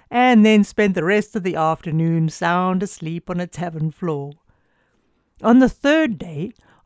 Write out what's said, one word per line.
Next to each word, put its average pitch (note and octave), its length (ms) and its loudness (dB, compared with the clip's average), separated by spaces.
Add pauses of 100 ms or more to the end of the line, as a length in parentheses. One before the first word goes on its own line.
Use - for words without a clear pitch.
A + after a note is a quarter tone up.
and A#3+ 360 4
then G#3+ 180 6
spent G#3 320 0
the E3+ 80 -2
rest G#3 320 -2
of G3 80 -6
the F3+ 140 -4
afternoon D#3+ 720 0
sound F3+ 520 -2
asleep E3+ 480 -10
on F3+ 120 -6
a F3+ 60 -8
tavern D#3+ 440 -6
floor. C#3+ 400 -8 (1120)
On A#3+ 180 6
the C4 80 6
third C#4+ 500 -2
day, E3 360 -12 (320)